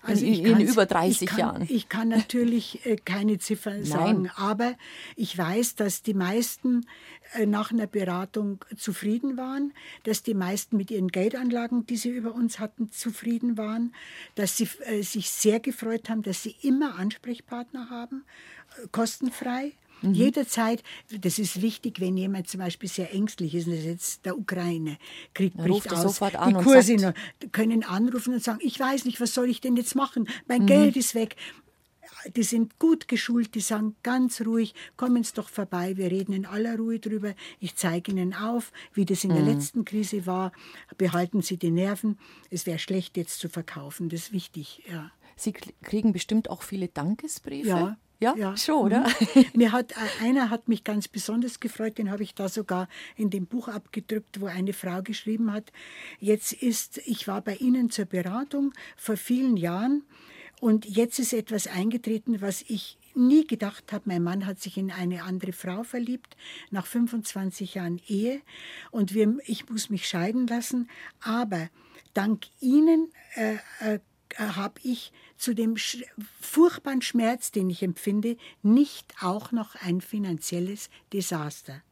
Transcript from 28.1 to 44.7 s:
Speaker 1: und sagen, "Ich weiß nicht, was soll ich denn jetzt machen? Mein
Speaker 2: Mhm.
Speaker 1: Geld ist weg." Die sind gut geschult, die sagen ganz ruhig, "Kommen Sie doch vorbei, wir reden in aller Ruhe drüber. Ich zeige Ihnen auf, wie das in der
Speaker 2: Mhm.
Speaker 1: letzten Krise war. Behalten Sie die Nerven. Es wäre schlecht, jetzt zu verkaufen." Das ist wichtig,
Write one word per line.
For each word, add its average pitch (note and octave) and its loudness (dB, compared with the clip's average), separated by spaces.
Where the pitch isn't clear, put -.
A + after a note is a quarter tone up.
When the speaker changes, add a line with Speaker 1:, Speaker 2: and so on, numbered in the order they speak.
Speaker 1:
und A#3 0
sagen, A3+ -2
"Ich C#4 -4
weiß C4 0
nicht, B3 -4
was A#3+ -2
soll B3 2
ich A#3 -2
denn B3 0
jetzt A#3+ -2
machen? C4 0
Mein B3 2
Speaker 2:
Mhm. G3+ 8
Speaker 1:
Geld C#4+ 8
ist B3 0
weg." A3+ -2
Die A#3 2
sind A3+ 0
gut D#4+ 4
geschult, A#3 0
die A3 -2
sagen G#3+ -2
ganz B3 0
ruhig, A3+ 0
"Kommen B3 2
Sie - -8
doch G#3 -8
vorbei, F#3 -4
wir F#3 0
reden F#3+ -2
in F#3+ -2
aller A3 -2
Ruhe A3+ -2
drüber. G#3 -4
Ich - -8
zeige F3 0
Ihnen F#3 0
auf, A3+ -4
wie G3+ 2
das F#3 0
in F#3 4
der D#3 6
Speaker 2:
Mhm. D3 6
Speaker 1:
letzten C#3+ 0
Krise G3+ -2
war. F#3 -2
Behalten F3 2
Sie F3 -4
die E3+ 0
Nerven. G3 0
Es F3+ -6
wäre E3 -4
schlecht, F#3+ -4
jetzt - -6
zu E3+ -6
verkaufen." D#3+ -8
Das E3 -4
ist - -14
wichtig, E3+ -8